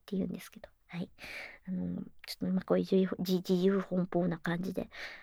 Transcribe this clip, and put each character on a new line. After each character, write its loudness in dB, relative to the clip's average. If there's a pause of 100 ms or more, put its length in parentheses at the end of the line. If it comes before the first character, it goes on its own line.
(160)
言 0
う 0
ん -4
で -8
す -16
け -20
ど。 -18 (180)
は -10
い。 -6 (580)
あ -4
の、 -2 (240)
ち -10
ょ -2
っ 0
と、 2
ま 2
あ、 -12
こ 4
う 6
い 2
う 2
自 2
由、 6 (100)
自-、 2
自 4
由 6
奔 0
放 2
な 0
感 -2
じ -4
で、 -4 (340)